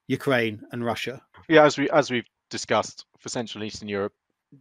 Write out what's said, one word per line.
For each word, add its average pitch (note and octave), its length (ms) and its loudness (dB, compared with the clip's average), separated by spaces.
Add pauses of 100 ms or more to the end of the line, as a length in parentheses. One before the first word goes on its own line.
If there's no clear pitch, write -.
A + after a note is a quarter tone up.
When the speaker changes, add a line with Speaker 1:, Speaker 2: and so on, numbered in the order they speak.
Speaker 1:
Ukraine A#2 540 0 (100)
and A#2+ 140 -6
Russia? A#2+ 360 -6 (280)
Speaker 2:
Yeah, D#3 160 10
as C#3 120 4
we, C#3 120 0
as D3 200 2
we've A#2+ 200 -4 (200)
discussed, - 560 -2 (140)
for - 80 -16
Central A2+ 340 -8
and G#2+ 80 -6
Eastern G#2 200 -14
Europe, G2+ 240 -4 (480)